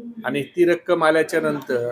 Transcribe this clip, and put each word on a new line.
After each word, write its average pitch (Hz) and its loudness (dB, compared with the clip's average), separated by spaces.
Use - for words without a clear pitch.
आणि 139 -4
ती 175 0
रक्कम 170 2
आल्याच्या 160 2
नंतर 139 -2